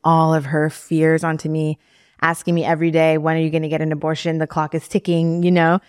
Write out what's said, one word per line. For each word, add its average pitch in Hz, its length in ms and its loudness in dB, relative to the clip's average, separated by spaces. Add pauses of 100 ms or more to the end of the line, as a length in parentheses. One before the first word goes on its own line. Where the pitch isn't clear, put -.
all 160 320 4
of 147 120 -2
her 151 240 0
fears 160 520 0
onto 160 280 -4
me, 156 280 -4 (440)
asking 170 320 -2
me 165 100 0
every 165 260 0
day, 160 280 2
"When 160 180 0
are 165 40 0
you 160 100 0
gonna 160 180 -2
get 156 140 -2
an 156 100 -2
abortion? 160 460 -4
The 156 80 -2
clock 156 280 -4
is 160 140 -6
ticking," 170 540 0
you 180 80 2
know? 170 280 4 (100)